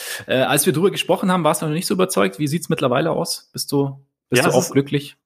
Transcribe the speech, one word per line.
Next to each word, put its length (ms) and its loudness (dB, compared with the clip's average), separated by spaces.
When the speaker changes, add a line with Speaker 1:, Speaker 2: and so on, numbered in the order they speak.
Speaker 1:
Äh, 140 2
als 240 2
wir 80 4
drüber 180 2
gesprochen 400 0
haben, 140 2
warst 160 2
du 60 -2
noch 60 -2
nicht 140 -4
so 60 -2
überzeugt. 440 0
Wie 100 -2
sieht's 200 -4
mittlerweile 440 0
aus? 420 -6
Bist 180 -8
du, 320 -2
bist 100 2
Speaker 2:
Ja, 40 4
Speaker 1:
du 60 2
Speaker 2:
es 60 2
Speaker 1:
auch 120 4
Speaker 2:
ist, 60 -10
Speaker 1:
glücklich? 420 -2